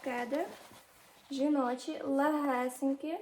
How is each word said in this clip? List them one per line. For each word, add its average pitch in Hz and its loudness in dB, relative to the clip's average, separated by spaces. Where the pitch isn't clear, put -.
кеди. 247 -2
Жіночі, 269 0
легесенькі. 277 0